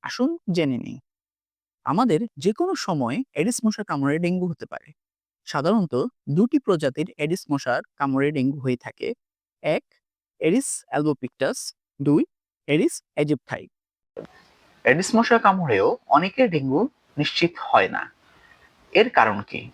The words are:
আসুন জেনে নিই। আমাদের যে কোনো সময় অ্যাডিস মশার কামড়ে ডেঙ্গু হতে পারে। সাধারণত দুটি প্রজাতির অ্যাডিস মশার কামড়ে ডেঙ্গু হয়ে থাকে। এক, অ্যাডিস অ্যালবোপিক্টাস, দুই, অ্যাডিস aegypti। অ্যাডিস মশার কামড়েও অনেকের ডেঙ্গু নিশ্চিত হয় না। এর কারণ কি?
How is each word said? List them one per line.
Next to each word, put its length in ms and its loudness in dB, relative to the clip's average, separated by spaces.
আসুন 280 -2
জেনে 260 0
নিই। 200 -10
আমাদের 340 2
যে 140 0
কোনো 220 -2
সময় 420 -2
অ্যাডিস 300 -2
মশার 220 0
কামড়ে 340 -2
ডেঙ্গু 280 -2
হতে 200 -8
পারে। 220 -16
সাধারণত 480 0
দুটি 280 2
প্রজাতির 580 0
অ্যাডিস 320 -4
মশার 340 -2
কামড়ে 360 0
ডেঙ্গু 260 -2
হয়ে 260 -2
থাকে। 240 -8
এক, 220 -2
অ্যাডিস 280 2
অ্যালবোপিক্টাস, 720 -2
দুই, 220 4
অ্যাডিস 260 2
aegypti। 460 -4
অ্যাডিস 300 4
মশার 260 4
কামড়েও 480 2
অনেকের 420 4
ডেঙ্গু 300 0
নিশ্চিত 420 0
হয় 300 2
না। 140 -6
এর 180 4
কারণ 320 2
কি? 180 -10